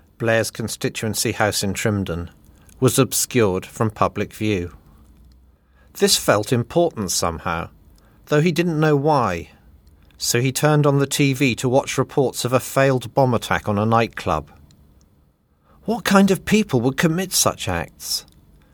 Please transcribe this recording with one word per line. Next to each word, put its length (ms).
Blair's 340
constituency 840
house 300
in 100
Trimdon, 560
was 180
obscured 680
from 260
public 400
view. 420
This 200
felt 380
important 580
somehow, 600
though 120
he 140
didn't 260
know 160
why, 540
so 220
he 140
turned 340
on 120
the 60
T 280
V 220
to 120
watch 300
reports 480
of 80
a 80
failed 520
bomb 200
attack 340
on 100
a 80
nightclub. 640
What 200
kind 280
of 120
people 380
would 160
commit 340
such 380
acts? 560